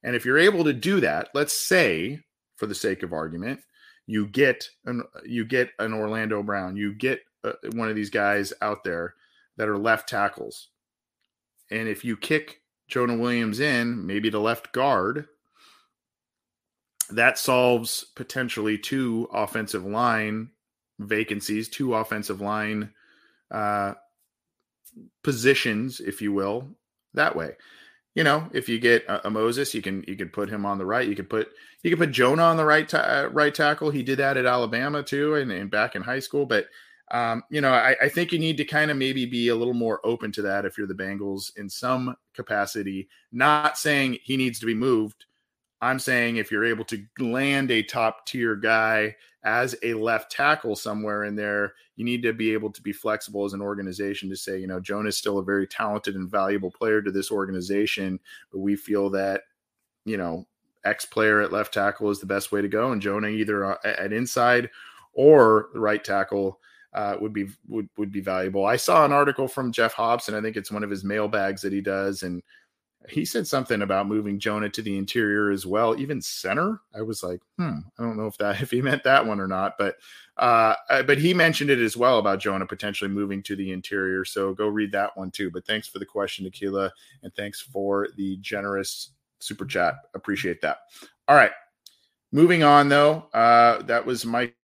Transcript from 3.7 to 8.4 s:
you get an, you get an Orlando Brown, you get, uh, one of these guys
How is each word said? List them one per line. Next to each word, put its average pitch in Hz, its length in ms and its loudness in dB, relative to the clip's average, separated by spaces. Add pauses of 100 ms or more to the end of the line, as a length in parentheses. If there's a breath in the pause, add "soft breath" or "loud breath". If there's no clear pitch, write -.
you 107 220 -2
get 127 400 2 (180)
an, 120 180 -6 (200)
you 120 220 -4
get 123 240 0 (100)
an 110 140 -2
Orlando 107 500 -4
Brown, 98 320 -4
you 104 180 -4
get, 127 280 -2 (240)
uh, - 80 -4 (220)
one 113 140 -4
of 107 60 -4
these 104 140 -4
guys 101 420 0 (100)